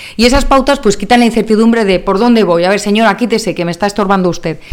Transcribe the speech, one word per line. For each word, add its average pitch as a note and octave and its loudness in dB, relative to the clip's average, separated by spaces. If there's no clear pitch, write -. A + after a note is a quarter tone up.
Y A3 2
esas C4 2
pautas, C#4 2
pues, G#3 0
quitan A#3+ 0
la A#3+ 4
incertidumbre A3+ 2
de, F#3+ 0
"¿por F#3+ -2
dónde A#3 2
voy? E3+ 0
A F3+ 0
ver, G3+ 0
señora, G#3 0
quítese, A3 -2
que F3 -6
me F3 -4
está F#3+ -4
estorbando G3 0
usted". D#3+ -6